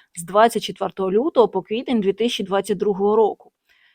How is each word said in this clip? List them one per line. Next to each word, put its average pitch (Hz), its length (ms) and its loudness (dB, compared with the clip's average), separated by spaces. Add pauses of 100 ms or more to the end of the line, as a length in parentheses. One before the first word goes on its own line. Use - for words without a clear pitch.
(160)
з 170 80 -12
двадцять 208 380 2
четвертого 190 500 -6
лютого 233 360 4
по 190 140 -4
квітень 240 380 -4
дві 190 120 0
тисячі 220 320 -4
двадцять 196 340 -2
другого 202 380 0
року. - 360 0 (420)